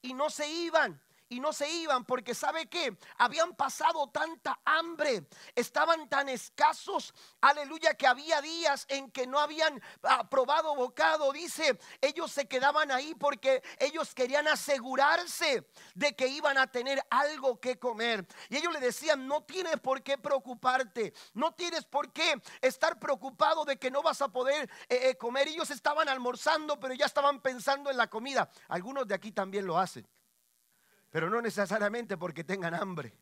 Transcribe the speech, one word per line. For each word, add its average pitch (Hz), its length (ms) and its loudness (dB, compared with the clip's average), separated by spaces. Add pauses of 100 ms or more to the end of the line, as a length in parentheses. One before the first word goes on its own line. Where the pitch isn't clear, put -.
y 254 140 -10
no 285 160 0
se 294 180 -6
iban. 320 520 2 (320)
Y 240 60 -8
no 294 140 -2
se 294 180 -2
iban 311 360 0
porque, 240 280 -2
¿sabe 311 320 -4
qué? 277 320 -4 (180)
Habían 320 380 2
pasado 302 540 0
tanta 302 560 -4
hambre, 302 640 0 (260)
estaban 311 540 0
tan 277 200 0
escasos, 302 880 -2 (260)
aleluya, 285 540 4
que 277 140 4
había 294 340 2
días 311 460 0
en 277 240 -6
que 254 160 -4
no 262 100 2
habían, 302 420 2 (220)
ah, 247 260 4
probado 294 460 2
bocado. 285 580 2
Dice, 302 460 -2 (220)
ellos 302 320 -2
se 277 160 -4
quedaban 285 420 2
ahí 285 240 -2
porque 262 480 0 (160)
ellos 294 340 -2
querían 269 360 0
asegurarse 277 1200 0 (260)
de 277 220 0
que 262 100 0
iban 277 320 0
a 262 80 6
tener 262 420 -2
algo 269 520 2
que 254 180 -4
comer. 226 480 -2 (220)
Y 214 80 -4
ellos 330 160 -2
le 302 80 -4
decían, 262 480 0
"No 302 160 -2
tienes 330 340 -4
por 262 240 -2
qué 277 160 -2
preocuparte, 254 960 -2 (200)
no 311 180 0
tienes 339 320 -6
por - 280 -4
qué 311 300 0 (180)
estar 311 380 0
preocupado 294 680 0
de 285 120 -2
que 254 160 -4
no 277 100 -2
vas 311 180 0
a 277 60 0
poder, 262 420 -2 (200)
eh, 247 220 2
eh, 254 60 -2
comer". 254 300 -2
Ellos 311 240 -4
estaban 294 380 0
almorzando, 285 720 -2
pero 262 140 -6
ya 277 120 2
estaban 285 340 4
pensando 269 480 0
en 269 80 -2
la 233 140 2
comida. 233 400 0 (160)
Algunos 240 400 -4
de 202 80 -2
aquí 196 160 -6
también 196 340 -4
lo 170 140 0
hacen, 170 300 -4 (1040)
pero 160 160 -2
no 226 140 0
necesariamente 202 760 -2
porque 165 280 -8
tengan 180 280 -4
hambre 170 500 -6